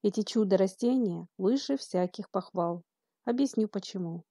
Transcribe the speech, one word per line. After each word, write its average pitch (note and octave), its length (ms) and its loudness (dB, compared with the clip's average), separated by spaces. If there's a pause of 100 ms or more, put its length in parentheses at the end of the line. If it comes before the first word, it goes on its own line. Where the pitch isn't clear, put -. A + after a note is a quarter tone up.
Эти G#3+ 180 0
чудо-растения G3 1040 2 (100)
выше C4 380 0
всяких F#3 560 -4
похвал. F3 500 -2 (440)
Объясню A#3+ 420 2
почему. F3 640 -6